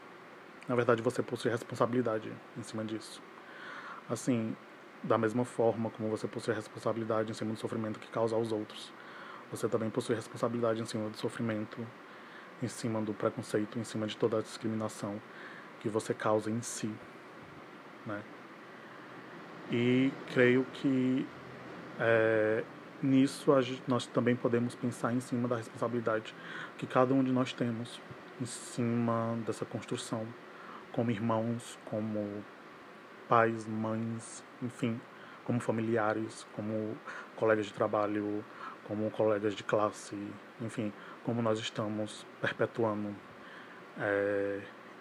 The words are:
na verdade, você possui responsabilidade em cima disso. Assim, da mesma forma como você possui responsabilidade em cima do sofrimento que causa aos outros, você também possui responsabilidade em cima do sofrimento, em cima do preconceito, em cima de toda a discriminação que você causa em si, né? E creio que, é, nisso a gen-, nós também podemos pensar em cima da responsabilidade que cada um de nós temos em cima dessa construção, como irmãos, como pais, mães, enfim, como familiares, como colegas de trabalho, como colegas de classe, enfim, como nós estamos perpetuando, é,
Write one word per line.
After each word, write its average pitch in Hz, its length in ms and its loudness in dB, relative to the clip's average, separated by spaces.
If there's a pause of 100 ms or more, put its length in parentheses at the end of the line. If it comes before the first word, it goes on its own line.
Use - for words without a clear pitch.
(680)
na 127 80 0
verdade, 120 260 6
você 120 220 2
possui 120 280 0
responsabilidade 117 840 2 (240)
em 123 60 -8
cima 110 220 -4
disso. 107 380 -6 (840)
Assim, 117 480 2 (460)
da 110 140 6
mesma 110 280 4
forma 113 460 2
como 110 180 -2
você 107 180 0
possui 110 280 -2
responsabilidade 110 760 0
em 113 40 -4
cima 110 180 -2
do 110 60 -4
sofrimento 113 400 -2
que - 100 -14
causa 113 260 2
aos 113 180 2
outros, - 400 -4 (580)
você 113 180 0
também 110 220 2
possui 123 240 0
responsabilidade 117 680 0
em - 40 -2
cima 110 220 -2
do 107 80 -10
sofrimento, 113 720 -2 (760)
em 120 60 0
cima 110 320 -2
do 107 120 0
preconceito, 107 640 0
em 110 60 -2
cima 107 220 -2
de 104 100 -4
toda 113 220 4
a 107 40 0
discriminação 110 800 -4 (600)
que - 80 0
você 107 260 2
causa 107 360 2
em 117 120 0
si, 107 320 -4 (1120)
né? 104 160 -6 (1500)
E 123 420 6 (200)
creio 127 400 8
que, 131 540 4 (720)
é, 110 680 6 (380)
nisso 135 500 6
a 135 80 10
gen-, 127 260 0
nós 120 200 2
também 123 280 4
podemos 120 400 2
pensar 120 380 -2
em 127 80 2
cima 123 280 0
da 123 80 2
responsabilidade 113 800 0 (440)
que 127 80 -6
cada 127 280 6
um 135 80 6
de 127 100 4
nós 127 200 2
temos 120 480 -2 (400)
em 123 60 -2
cima 117 920 0 (100)
dessa 113 180 -2
construção, 117 600 -4 (640)
como 120 180 2
irmãos, 117 720 0
como 104 600 -2 (840)
pais, 113 380 6
mães, 110 800 -2 (180)
enfim, 120 380 -2 (440)
como 120 140 2
familiares, 110 960 2
como 110 420 -2 (400)
colegas 110 300 6
de 101 60 -8
trabalho, 104 720 2 (400)
como 107 260 0
colegas 107 440 4
de - 100 -8
classe, 104 520 0 (440)
enfim, 110 320 -2 (320)
como 117 160 0
nós 110 180 4
estamos 107 680 -4 (140)
perpetuando, 107 760 0 (840)
é, 101 640 2 (400)